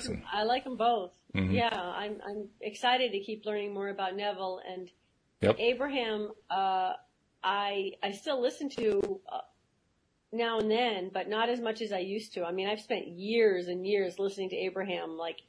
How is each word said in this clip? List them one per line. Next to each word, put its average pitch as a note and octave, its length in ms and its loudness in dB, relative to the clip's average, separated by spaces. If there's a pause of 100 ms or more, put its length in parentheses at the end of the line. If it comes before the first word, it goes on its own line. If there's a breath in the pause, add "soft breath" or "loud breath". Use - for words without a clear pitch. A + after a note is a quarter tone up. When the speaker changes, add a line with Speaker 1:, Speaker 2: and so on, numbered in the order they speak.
Speaker 1:
listen. - 160 -4
Speaker 2:
'em, - 140 -10
I G#3 120 0
like B3 220 2
'em B3+ 120 -6
both. G#3+ 340 2 (240)
Speaker 1:
Mm-hmm. F#2 180 4
Speaker 2:
Yeah, A#3 200 4
I'm, G3+ 520 -4
I'm G#3 220 -8 (140)
excited B3 500 2
to G3 80 0
keep G#3+ 260 -8
learning G#3 280 -2
more G3 160 -4
about G3 260 -4
Neville F#3+ 520 -2
and F#3 220 -8 (520)
Speaker 1:
Yep. - 180 6
Speaker 2:
Abraham. A#3 720 0 (180)
Uh, F#3 440 2 (500)
I, G3+ 480 0 (120)
I G3+ 80 0
still B3+ 300 -2
listen C#4 300 0
to, G3+ 480 2 (120)
uh, - 80 -6 (920)
now A#3 280 0
and G#3+ 100 2
then, G#3+ 440 2
but F3+ 160 -2
not A3+ 200 2
as B3 120 0
much A3 200 -2
as G#3 120 -4
I F#3+ 60 0
used G3 340 -4
to. F3+ 100 -2
I E3+ 80 -2
mean, F#3+ 160 -2
I've G#3+ 140 -2
spent - 260 -2
years F#3+ 600 4
and F3+ 200 -2
years G3 320 2
listening G3 300 -2
to - 60 -6
Abraham, F3+ 640 -2
like, E3 200 -6 (120)